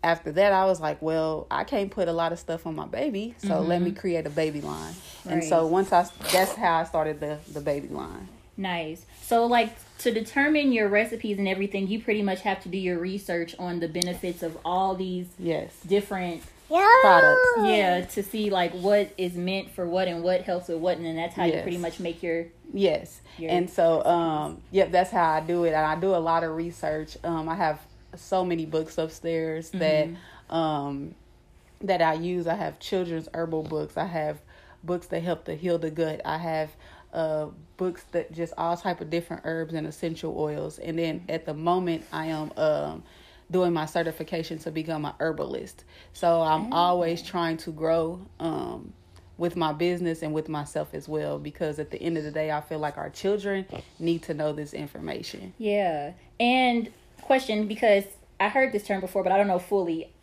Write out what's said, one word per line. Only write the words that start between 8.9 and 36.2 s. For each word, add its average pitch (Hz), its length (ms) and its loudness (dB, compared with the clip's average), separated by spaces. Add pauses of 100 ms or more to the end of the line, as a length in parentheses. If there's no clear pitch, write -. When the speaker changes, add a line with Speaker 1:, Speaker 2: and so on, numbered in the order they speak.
Speaker 2:
So, 233 240 4
like, 233 240 4 (280)
to 240 140 2
determine 277 580 2
your 214 180 4
recipes 214 500 0
and 196 100 0
everything, 196 400 -2
you 220 120 -2
pretty 214 220 0
much 185 200 -2
have 190 220 -2
to 190 40 -10
do 180 100 -4
your 180 200 -2
research 175 600 -4
on 175 220 -4
the 165 80 -2
benefits 175 560 -4
of 160 200 -6
all 185 300 2
these 180 320 -4 (120)
Speaker 1:
Yes. 165 340 -2 (140)
Speaker 2:
different 185 560 -2 (260)
Speaker 1:
Products. 508 800 8 (100)
Speaker 2:
Yeah, 190 420 4 (140)
to 202 80 -2
see, 208 280 -2
like, 180 220 0
what 196 460 2
is 180 160 -2
meant 185 360 -4
for 180 160 -6
what 180 220 0
and 170 140 -4
what 180 200 2
helps 180 260 -4
with 165 100 -2
what, 165 180 0
and 165 100 -8
then 160 100 -4
that's 170 180 -6
how 190 100 0
you 165 80 4
Speaker 1:
Yes. - 100 0
Speaker 2:
pretty 175 160 -4
much 170 220 -6
make 170 220 -6
your 170 240 -2 (260)
Speaker 1:
Yes. 180 480 0 (180)
Speaker 2:
your 160 120 -6
Speaker 1:
And 180 200 2
so, 165 280 4
Speaker 2:
recipes. - 140 4
Speaker 1:
um, 160 580 0
yep, 190 200 4
that's 180 200 4
how 170 220 4
I 156 80 2
do 170 240 0
it. 170 100 6
And 156 120 4
I 156 100 2
do 185 180 2
a 170 160 2
lot 165 120 4
of 160 140 -2
research. 156 680 -4
Um, 165 260 -4
I 160 60 -2
have 160 240 0 (380)
so 185 280 0
many 170 220 -2
books 160 320 -4
upstairs 160 760 -4
that, 156 360 2
Speaker 2:
Mm-hmm. - 480 -14
Speaker 1:
um, 147 580 -2 (680)
that 185 180 2
I 160 140 4
use. 170 320 -2
I 165 80 0
have 160 240 -6
children's 170 560 -4
herbal 165 300 -2
books. 156 320 -4
I 156 100 -2
have 151 320 -4 (440)
books 175 260 -4
that 165 140 -4
help 170 220 -2
to 170 100 -6
heal 170 240 0
the 160 120 -2
gut. 156 340 -2